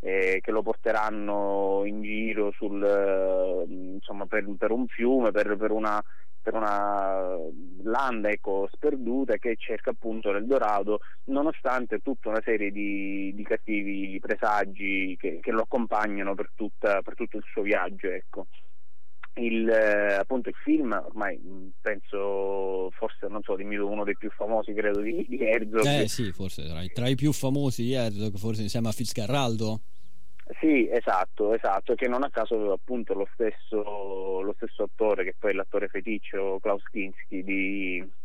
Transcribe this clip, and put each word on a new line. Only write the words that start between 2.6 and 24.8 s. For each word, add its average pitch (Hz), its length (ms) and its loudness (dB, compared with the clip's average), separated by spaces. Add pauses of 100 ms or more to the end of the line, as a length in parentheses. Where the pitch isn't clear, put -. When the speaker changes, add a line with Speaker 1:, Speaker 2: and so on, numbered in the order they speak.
Speaker 1:
eh, 95 880 2
insomma, 95 540 -6
per, 98 200 -2 (120)
per 104 140 2
un 123 160 0
fiume, 120 440 2
per, 104 240 2
per 107 160 0
una, 107 320 0 (360)
per - 160 -2
una 101 800 2 (480)
landa, 113 460 2
ecco, 98 440 0
sperduta, 131 640 0
che 117 200 0
cerca - 340 -2
appunto 110 400 -2
l'Eldorado, 104 680 2 (260)
nonostante 139 760 0
tutta 127 300 -2
una 110 140 2
serie 107 260 2
di, 98 640 -2
di 104 100 -2
cattivi 101 760 0
presagi 98 1000 0
che, 82 240 -2
che - 100 0
lo 113 100 2
accompagnano 107 760 0
per 98 180 -2
tutta, 101 480 2
per 101 140 -4
tutto 113 220 -2
il 104 140 -4
suo 110 120 0
viaggio, 98 460 0
ecco. 92 380 -2 (880)
Il, 113 320 2
eh, 104 460 4
appunto 101 360 2
il - 140 -4
film, 147 280 4
ormai, 101 520 -2
mm, 92 240 -4 (140)
penso, 98 1120 -2
forse, - 380 -2
non 104 120 -4
so, 98 140 0
dimmi 101 220 -2
tu, 104 120 0
uno 104 140 -2
dei 101 120 0
più 107 140 -4
famosi, 107 440 -2
credo, 104 260 0